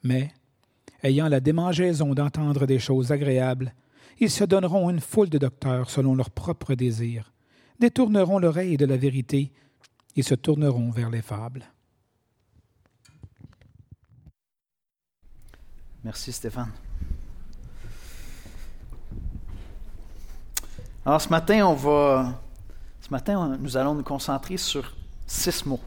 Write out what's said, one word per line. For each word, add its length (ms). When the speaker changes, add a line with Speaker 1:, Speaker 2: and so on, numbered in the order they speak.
Speaker 1:
Mais, 280
ayant 240
la 120
démangeaison 760
d'entendre 520
des 140
choses 320
agréables, 640
ils 120
se 140
donneront 440
une 120
foule 280
de 80
docteurs 520
selon 260
leurs 140
propres 440
désirs, 600
détourneront 600
l'oreille 380
de 80
la 100
vérité 560
ils 80
se 120
tourneront 560
vers 180
les 120
fables. 420
Speaker 2:
Merci 280
Stéphane. 400
Alors 160
ce 80
matin, 380
on 60
va, 680
ce 80
matin, 280
on, 200
nous 180
allons 180
nous 100
concentrer 540
sur 380
six 380
mots. 220